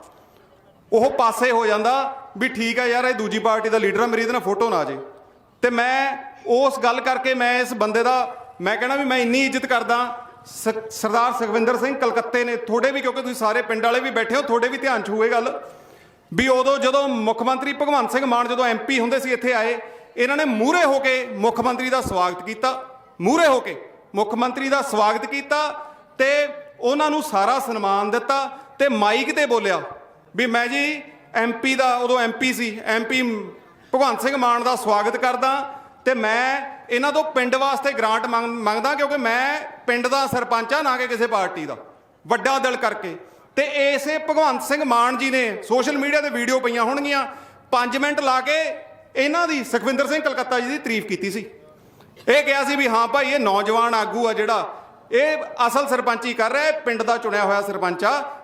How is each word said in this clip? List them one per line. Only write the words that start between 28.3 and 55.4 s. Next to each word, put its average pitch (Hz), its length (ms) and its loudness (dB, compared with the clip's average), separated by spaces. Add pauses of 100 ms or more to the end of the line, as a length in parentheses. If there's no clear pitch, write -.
ਤੇ 277 100 4
ਮਾਈਕ 226 460 2
ਤੇ 302 100 2
ਬੋਲਿਆ 202 360 2 (540)
ਵੀ 233 100 2
ਮੈਂ 233 220 2
ਜੀ 285 340 -2 (320)
ਐਮ 233 180 0
ਪੀ 262 240 0
ਦਾ, 254 220 4
ਉਦੋਂ 247 220 2
ਐਮ 226 120 0
ਪੀ 254 220 0
ਸੀ, 220 320 -6
ਐਮ 226 180 0
ਪੀ 254 180 0
ਭਗਵੰਤ 233 1000 -2
ਸਿੰਘ 269 160 0
ਮਾਨ 240 260 2
ਦਾ 247 120 2
ਸਵਾਗਤ 220 420 0
ਕਰਦਾ 254 340 0 (540)
ਤੇ 254 100 4
ਮੈਂ 240 460 0 (280)
ਇਹਨਾਂ 262 220 0
ਤੋਂ 302 200 4
ਪਿੰਡ 247 240 2
ਵਾਸਤੇ 269 380 0
ਗ੍ਰਾਂਟ 226 320 0
ਮੰਗ-, 233 340 -2
ਮੰਗਦਾ, 220 360 0
ਕਿਉਂਕਿ 285 220 0
ਮੈਂ 262 420 0 (280)
ਪਿੰਡ 240 200 2
ਦਾ 269 200 2
ਸਰਪੰਚ 240 460 -2
ਆ, 302 80 2
ਨਾ 262 160 0
ਕਿ 247 100 -2
ਕਿਸੇ 233 200 0
ਪਾਰਟੀ 180 380 -2
ਦਾ, 131 120 -8 (480)
ਵੱਡਾ 240 340 2
ਦਿਲ 254 160 0
ਕਰਕੇ। 208 400 -4 (420)
ਤੇ 277 60 2 (300)
ਇਸੇ 285 260 -2
ਭਗਵੰਤ 302 420 2
ਸਿੰਘ 294 240 -2
ਮਾਨ 247 320 2
ਜੀ 262 120 -2
ਨੇ 247 340 0
ਸੋਸ਼ਲ 254 340 0
ਮੀਡੀਆ 285 240 2
ਤੇ 294 80 -2
ਵੀਡੀਓ 240 300 0
ਪਈਆਂ 240 240 0
ਹੋਣਗੀਆਂ, 277 420 0 (460)
ਪੰਜ 247 260 2
ਮਿੰਟ 285 220 0
ਲਾ 262 220 2
ਕੇ 294 160 0 (580)
ਇਹਨਾਂ 311 320 2
ਦੀ, 285 160 -2
ਸੁਖਵਿੰਦਰ 247 440 0
ਸਿੰਘ 294 160 0
ਕਲਕੱਤਾ 254 360 -2
ਜੀ 240 100 -4
ਦੀ 294 80 -4
ਤਾਰੀਫ 226 300 -4
ਕੀਤੀ 185 240 -4
ਸੀ। 196 140 -6 (840)
ਇਹ 285 160 4
ਕਿਹਾ 277 200 0
ਸੀ 277 120 0
ਵੀ 277 120 2
ਹਾਂ 233 200 2
ਭਾਈ, 269 240 0
ਇਹ 285 80 2
ਨੌਜਵਾਨ 220 560 2
ਆਗੂ 226 320 0
ਆ 220 60 0
ਜਿਹੜਾ, 208 340 0 (440)
ਇਹ 294 320 2 (240)